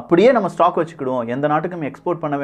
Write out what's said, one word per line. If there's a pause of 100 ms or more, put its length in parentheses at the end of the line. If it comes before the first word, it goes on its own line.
அப்படியே
நம்ம
ஸ்டாக்
வச்சுக்கிடுவோம்,
எந்த
நாட்டுக்கும்
எக்ஸ்போர்ட்
பண்ண